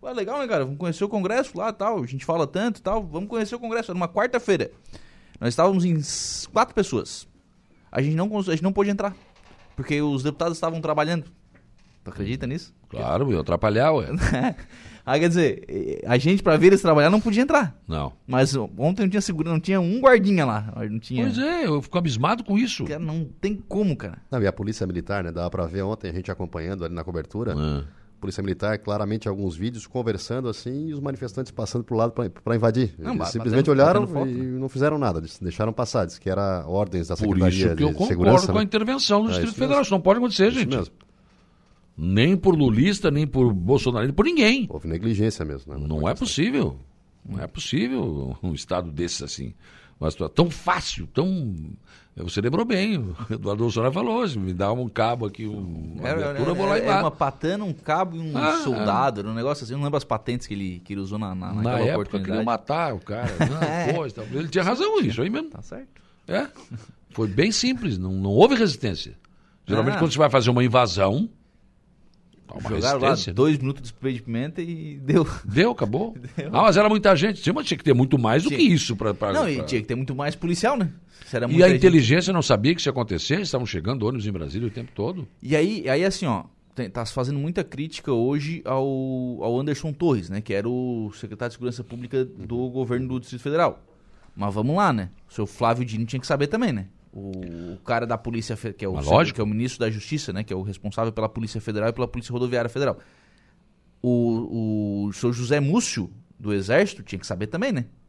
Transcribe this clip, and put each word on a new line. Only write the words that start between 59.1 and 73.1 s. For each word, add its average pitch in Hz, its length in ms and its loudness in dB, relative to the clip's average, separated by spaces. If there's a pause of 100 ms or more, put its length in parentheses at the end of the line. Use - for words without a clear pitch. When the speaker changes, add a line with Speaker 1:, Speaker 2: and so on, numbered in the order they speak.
Speaker 2:
é. - 20 -6
Speaker 1:
era 104 80 -6
um 110 40 -6
negócio 131 300 -4
assim, 110 80 -10
eu 139 60 -8
não 143 60 -4
lembro 143 120 -2
as 135 80 -2
patentes 120 420 -4
que - 60 -8
ele, 95 320 -6
que - 80 -12
ele 101 80 -6
usou 98 180 -6
na, 98 160 -6
na, 92 140 -8
Speaker 2:
Na 98 60 -6
Speaker 1:
naquela 117 240 0
Speaker 2:
época, 117 160 2
Speaker 1:
oportunidade. 98 360 -2
Speaker 2:
queria 110 140 0
matar 139 500 -2
o 95 60 -6
cara, 113 380 -4
né? 160 100 2
Speaker 1:
<laughs> 160 400 -2
É. - 60 2
Speaker 2:
Pô, 160 120 -2
então, 117 160 -10 (100)
ele 151 160 -4
tinha 170 140 0
razão, 349 380 2
isso 117 220 0
aí 180 80 0
mesmo. 302 180 -4
Speaker 1:
Tá - 140 -16
certo. - 400 -18 (260)
Speaker 2:
É, 240 180 -2 (640)
foi 113 160 -2
bem 127 240 2
simples, 233 460 -2
não, 92 160 -4
não 95 180 0
houve 190 240 8
resistência. 139 600 -2 (520)
Geralmente 110 300 2
Speaker 1:
Ah. - 20 -2
Speaker 2:
quando 160 140 2
você 127 60 -4
vai 151 120 6
fazer 123 200 4
uma 123 120 4
invasão, 117 680 4 (1200)
dá - 60 -18
uma - 160 -8
Speaker 1:
Jogaram 135 300 0
lá 127 80 2
Speaker 2:
resistência, - 240 0